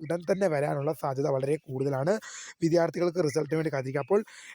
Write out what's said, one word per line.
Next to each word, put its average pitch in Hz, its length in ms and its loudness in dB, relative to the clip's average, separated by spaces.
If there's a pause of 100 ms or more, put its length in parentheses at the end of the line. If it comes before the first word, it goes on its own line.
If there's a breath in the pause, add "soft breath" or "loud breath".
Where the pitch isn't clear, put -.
ഉടൻ 165 260 -4
തന്നെ 196 240 2
വരാനുള്ള 147 480 0
സാധ്യത 139 340 0
വളരെ 135 200 0 (100)
കൂടുതലാണ്. 135 480 0 (480 loud breath)
വിദ്യാർത്ഥികൾക്ക് 165 640 2
റിസൾട്ടിന് 147 320 0
വേണ്ടി 156 160 -2
കാത്തിരിക്കുക. 131 300 -2
അപ്പോൾ 208 160 4 (340 loud breath)